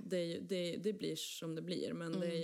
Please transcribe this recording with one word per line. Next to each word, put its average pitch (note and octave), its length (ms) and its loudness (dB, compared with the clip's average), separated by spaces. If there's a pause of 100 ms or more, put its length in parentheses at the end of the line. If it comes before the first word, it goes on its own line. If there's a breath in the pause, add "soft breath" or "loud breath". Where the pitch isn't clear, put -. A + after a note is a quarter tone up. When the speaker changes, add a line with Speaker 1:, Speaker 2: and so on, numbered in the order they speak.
Speaker 1:
det F3+ 120 2
är F3 80 4
ju, E3+ 160 0
det, F3+ 360 0
det F#3+ 160 2
blir D#3+ 220 0
som - 400 -4
det D#3+ 60 -4
blir, E3+ 320 0
men E3+ 180 -2
det F3 160 2
är E3+ 80 2
Speaker 2:
Mm. E3 80 2